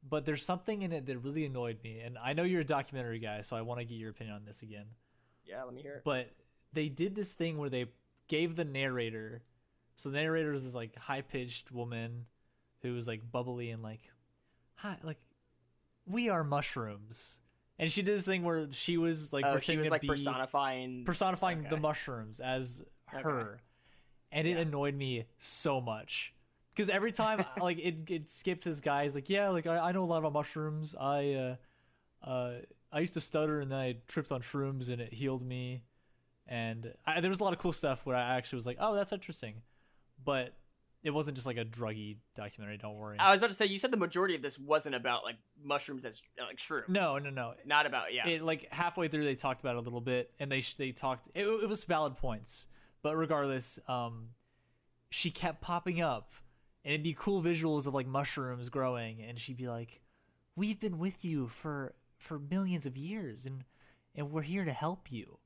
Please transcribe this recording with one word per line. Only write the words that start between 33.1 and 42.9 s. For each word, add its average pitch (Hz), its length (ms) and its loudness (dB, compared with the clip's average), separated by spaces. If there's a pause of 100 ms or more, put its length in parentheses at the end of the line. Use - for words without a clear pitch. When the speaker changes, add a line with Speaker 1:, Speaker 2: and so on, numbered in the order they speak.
Speaker 1:
to 160 60 0
stutter 151 400 2
and 135 100 -2
then 135 80 0
I 127 180 0 (120)
tripped - 240 -2
on 131 100 0
shrooms 135 480 -2
and 123 100 -2
it 113 120 -8
healed 131 340 0
me." 127 380 -4 (640)
And 113 480 -4 (120)
I, 160 140 2
there 185 100 4
was 190 100 2
a 208 40 2
lot 190 100 4
of 170 40 -10
cool 175 140 0
stuff 135 320 0
where 127 120 2
I 123 200 2
actually 127 200 -2
was 117 100 -4
like, 123 140 -4
"Oh, 214 140 4
that's 202 180 2
interesting." 117 500 -8 (600)
But 127 320 0 (480)
it 156 80 0
wasn't 143 260 0
just, 123 100 -4
like, 123 120 0
a 117 60 0
druggy 110 520 -4 (180)
documentary. 104 440 -8
Don't 107 180 -8